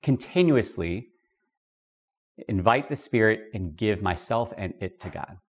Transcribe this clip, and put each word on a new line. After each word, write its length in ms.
continuously 1040
invite 400
the 80
Spirit 560
and 240
give 260
myself 540
and 240
it 200
to 80
God. 300